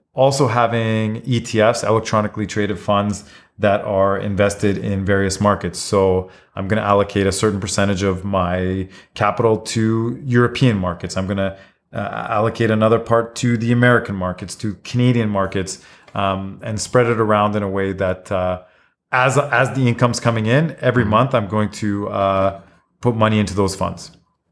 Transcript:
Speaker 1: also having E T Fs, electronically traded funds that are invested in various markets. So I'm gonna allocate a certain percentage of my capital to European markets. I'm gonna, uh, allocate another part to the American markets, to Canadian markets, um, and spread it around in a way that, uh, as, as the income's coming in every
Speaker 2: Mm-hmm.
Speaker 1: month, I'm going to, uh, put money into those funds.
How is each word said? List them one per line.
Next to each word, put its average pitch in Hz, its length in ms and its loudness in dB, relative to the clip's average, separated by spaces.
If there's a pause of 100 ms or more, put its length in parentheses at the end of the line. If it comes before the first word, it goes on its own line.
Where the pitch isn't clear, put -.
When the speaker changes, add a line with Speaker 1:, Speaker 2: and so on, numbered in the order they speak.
(140)
Speaker 1:
also 135 340 2
having 113 760 0
E 123 160 0
T 113 200 -2
Fs, 113 220 4
electronically 107 640 0
traded 104 320 -4
funds 101 460 -2 (340)
that 101 240 4
are 98 340 2
invested 101 600 0
in 98 260 -4
various 98 360 0
markets. 95 380 0
So 95 520 0 (240)
I'm 98 140 -8
gonna 107 140 -2
allocate 101 440 2
a 95 60 2
certain 101 280 0
percentage 101 440 -2
of 92 200 -2
my 92 640 -2 (260)
capital 110 440 2
to 113 680 -2
European 120 540 2
markets. 90 380 -4
I'm 95 100 -4
gonna, 98 300 -4 (360)
uh, 107 360 -8
allocate 113 420 0
another 110 300 4
part 117 360 0
to 120 200 0
the 117 160 0
American 120 420 4
markets, 92 420 -6
to 104 180 -6 (100)
Canadian 120 440 0
markets, 95 540 -4 (320)
um, 98 480 -4
and 110 180 -6
spread 123 260 2
it 113 120 0
around 107 380 2
in 101 80 0
a 98 40 -4
way 98 240 -2
that, 92 380 -4
uh, 92 300 -2 (500)
as, 131 280 2
as 131 340 0
the 131 160 0
income's 120 320 0
coming 113 260 0
in 143 340 0
every 123 220 2
Speaker 2:
Mm-hmm. 104 80 0
Speaker 1:
month, 123 240 2
I'm 107 140 0
going 107 220 -2
to, 101 400 -4
uh, 98 500 0 (400)
put 120 160 0
money 110 220 2
into 92 160 0
those 98 200 0
funds. - 360 -8 (420)